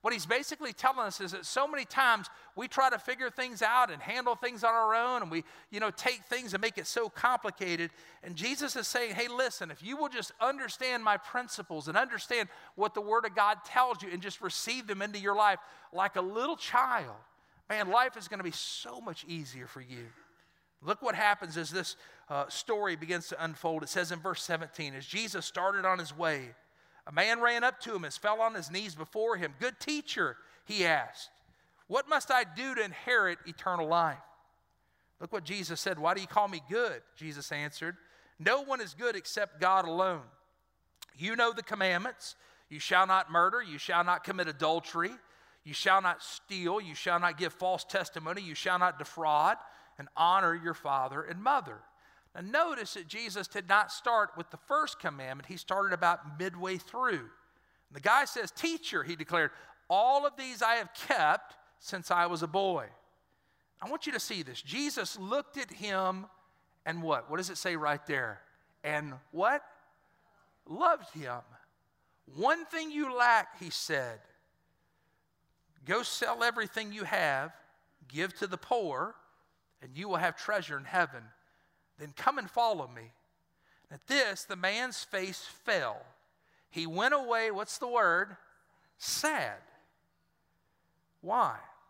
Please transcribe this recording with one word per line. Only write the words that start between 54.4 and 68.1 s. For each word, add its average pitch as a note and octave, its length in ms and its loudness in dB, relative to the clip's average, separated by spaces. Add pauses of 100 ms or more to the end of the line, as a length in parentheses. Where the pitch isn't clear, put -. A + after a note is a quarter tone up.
the E3 60 -16
first D4 420 0
commandment. C#3 480 -6
He F#3 100 -10
started F#3+ 360 0
about E3+ 440 2
midway F#3 400 -2
through. G3 520 -2 (580)
And - 60 -20
the C#3 80 -14
guy B3+ 240 6
says, A3 260 -4
"Teacher," D#4+ 520 -2
he E3+ 120 -4
declared, D#3 360 2 (380)
"all B3+ 360 6
of C#4+ 100 0
these B3+ 260 -8
I A#3 140 4
have G#3+ 180 -4
kept F3+ 600 2 (240)
since - 320 -6
I F3 140 6
was F3 180 0
a E3+ 40 -2
boy." E3+ 420 0 (920)
I G#3 80 -10
want D#4 160 -6
you D4+ 60 -4
to A#3+ 80 -4
see F#3 240 -6
this. B2+ 180 -10
Jesus A3 560 -4
looked A3+ 400 -4
at B3+ 140 -8
him F#3+ 560 -2 (580)
and E3 160 -4
what? C3+ 280 0
What D#3 80 -2
does F3+ 120 -2
it E3 80 -8
say F3+ 180 -2
right D3 300 0
there? B2 360 -2 (420)